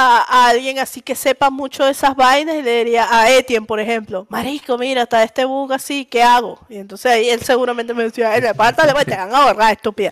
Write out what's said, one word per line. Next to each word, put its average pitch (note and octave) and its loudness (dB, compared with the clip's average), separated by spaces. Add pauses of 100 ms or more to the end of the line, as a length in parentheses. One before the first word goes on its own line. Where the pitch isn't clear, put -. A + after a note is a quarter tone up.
(220)
a B3 2
alguien C4 0
así B3+ -8
que C4 -8
sepa C#4 0
mucho C4+ -6
de C4+ 2
esas C#4 -2
vainas C#4 2
y D4+ -6
le A#3 0
diría A#3 0
a A3+ 4
Etienne, B3+ 0
por G#3+ -4
ejemplo, G#3+ -6
"Marico, B3 -6
mira, B3+ -2
está A#3 2
este B3+ -2
bug C4+ -4
así, C4+ -6
¿qué A#3 -2
hago?". A#3+ 2 (100)
Y A3 -16
entonces G3 -4
ahí A#3 2
él A#3 0
seguramente A#3+ -2
me A#3+ -2
decía, A3+ -2
"Ay, A#3+ 0
apártale, A3 2
pues, C#4+ 0
te G#3+ -6
van F#3+ -8
a C#4 4
borrar, G#3+ 2
estúpida". G3+ -4